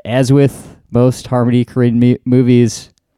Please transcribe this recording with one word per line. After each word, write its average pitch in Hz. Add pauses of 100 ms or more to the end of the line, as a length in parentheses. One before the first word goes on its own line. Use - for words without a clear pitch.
as 123
with - (160)
most 123
Harmony 123
Korine 120
mu-, 123
movies, 123 (260)